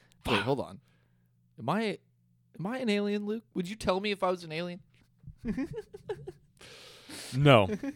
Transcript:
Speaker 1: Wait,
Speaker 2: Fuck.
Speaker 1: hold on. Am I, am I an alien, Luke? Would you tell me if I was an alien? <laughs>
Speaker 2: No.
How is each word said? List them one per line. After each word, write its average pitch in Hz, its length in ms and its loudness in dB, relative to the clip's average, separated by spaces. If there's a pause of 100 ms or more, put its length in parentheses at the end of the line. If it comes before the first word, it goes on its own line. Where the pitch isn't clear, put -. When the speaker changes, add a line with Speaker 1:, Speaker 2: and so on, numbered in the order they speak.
(260)
Speaker 1:
Wait, 120 120 2
Speaker 2:
Fuck. 104 80 0
Speaker 1:
hold 127 160 2
on. 87 180 -12 (800)
Am 113 80 -6
I, 202 320 -2 (580)
am 156 80 -8
I 240 120 -6
an 254 120 -2
alien, 208 360 0
Luke? 220 180 -4 (100)
Would 180 160 -4
you 214 60 -10
tell 190 240 0
me 208 120 -2
if 196 120 -2
I 185 80 2
was 180 140 -4
an 156 80 -10
alien? 175 260 -6 (640)
<laughs> 247 240 -4 (1700)
Speaker 2:
No. 131 340 8 (260)